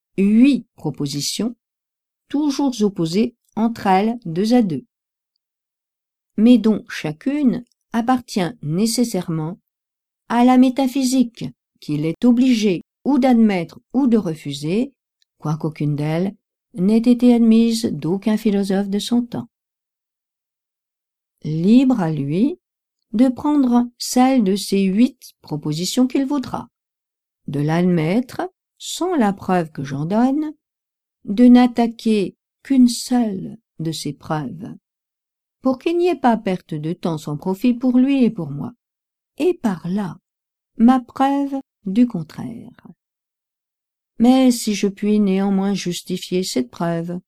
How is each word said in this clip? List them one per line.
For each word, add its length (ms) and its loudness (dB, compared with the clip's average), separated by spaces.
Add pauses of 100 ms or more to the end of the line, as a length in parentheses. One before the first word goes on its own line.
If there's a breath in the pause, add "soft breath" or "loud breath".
(160)
huit 500 4 (100)
propositions, 800 -6 (720)
toujours 540 -2
opposées 520 -2 (220)
entre 300 -2
elles 380 2
deux 300 -2
à 80 4
deux, 220 -4 (1500)
mais 220 6
dont 300 0
chacune 760 -4 (280)
appartient 600 -2 (100)
nécessairement 960 -4 (720)
à 160 2
la 140 6
métaphysique 840 0 (360)
qu'il 240 -4
est 200 -4
obligé 580 2 (220)
ou 140 2
d'admettre 600 2 (120)
ou 160 0
de 80 4
refuser, 760 -4 (460)
quoiqu'aucune 560 -4
d'elles 400 -2 (400)
n'ait 220 2
été 360 4
admise 520 4
d'aucun 520 -2
philosophe 520 0
de 100 -2
son 240 -2
temps. 260 -10 (2000)
Libre 560 4
à 100 -2
lui 480 -2 (540)
de 160 2
prendre 600 0 (100)
celle 440 2
de 140 2
ces 260 -2
huit 600 0
propositions 640 -4
qu'il 180 -2
voudra, 420 -6 (800)
de 140 -6
l'admettre 880 -2 (280)
sans 360 -6
la 180 0
preuve 380 -4
que 140 -10
j'en 200 -8
donne, 480 -2 (720)
de 200 2
n'attaquer 920 4 (260)
qu'une 260 4
seule 680 -4 (220)
de 140 -6
ces 200 -8
preuves, 640 -8 (880)
pour 160 -2
qu'il 180 -4
n'y 120 2
ait 100 -2
pas 180 2
perte 380 -6
de 180 -6
temps 260 -6
sans 180 -8
profit 380 -2
pour 240 0
lui 260 2
et 60 2
pour 200 -10
moi, 220 -10 (640)
et 160 0
par 340 -4
là 300 -6 (580)
ma 240 4
preuve 540 -2 (300)
du 220 2
contraire. 800 -12 (1300)
Mais 320 4
si 240 -4
je 140 -2
puis 320 -2
néanmoins 540 0
justifier 680 -6
cette 280 -6
preuve, 580 -6